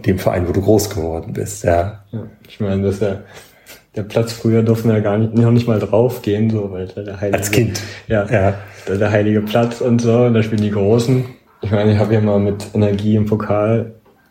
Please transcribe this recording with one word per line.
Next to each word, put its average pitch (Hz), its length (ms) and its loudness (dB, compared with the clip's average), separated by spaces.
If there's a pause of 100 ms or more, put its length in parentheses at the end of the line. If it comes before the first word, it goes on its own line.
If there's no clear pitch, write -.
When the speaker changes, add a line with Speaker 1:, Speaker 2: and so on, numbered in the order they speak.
Speaker 1:
Dem 92 120 2
Verein, 95 300 -2
wo 92 40 -2
du 95 100 0
groß 101 260 2
geworden 80 460 -6
bist, - 300 -8
ja. 90 460 0
Speaker 2:
Ja, 107 120 -10 (260)
ich - 100 -20
meine, 98 260 -2
das 98 100 0
ist - 80 -4
ja, 98 160 -4 (760)
der 107 80 -6
Platz 113 280 -2
früher 113 300 2
durften 113 260 2
wir 110 80 4
ja 104 60 2
gar 104 160 0
nicht, 110 160 0
noch 117 160 4
nicht 120 160 2
mal 110 140 2
drauf 113 420 0
gehen, 107 280 0
so, 104 200 -2
weil 92 160 -8
der 101 340 -12
heilige, 98 180 0
Speaker 1:
Als 95 120 -4
Kind. 104 300 0 (260)
Speaker 2:
Ja, 104 240 0
Speaker 1:
Ja. 98 240 2 (320)
Speaker 2:
der, 95 100 -2
der 104 140 0
heilige 107 300 2
Platz 117 400 0
und 120 200 2
so, 117 240 2
und 120 100 2
da 107 80 4
spielen 107 200 0
die 104 80 0
Großen. 117 540 2 (380)
Ich 101 100 -4
meine, 107 200 4
ich 101 60 4
hab 104 140 2
ja 110 80 4
mal 104 180 2
mit 101 360 -2
Energie 104 420 2
im 107 100 2
Pokal 107 680 0 (380)